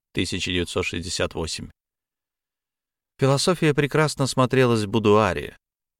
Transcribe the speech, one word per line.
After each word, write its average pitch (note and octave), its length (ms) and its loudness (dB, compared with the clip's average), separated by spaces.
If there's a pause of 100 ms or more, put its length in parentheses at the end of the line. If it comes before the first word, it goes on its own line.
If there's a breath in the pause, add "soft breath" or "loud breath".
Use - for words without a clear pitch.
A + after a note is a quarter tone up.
(140)
тысяча F2+ 380 -4
девятьсот F2 340 -2
шестьдесят F2 480 -6
восемь. - 340 -8 (1500)
Философия C#3 560 2
прекрасно C#3+ 520 0
смотрелась B2 580 2
в G2+ 40 -6
будуаре. G#2 720 2 (420)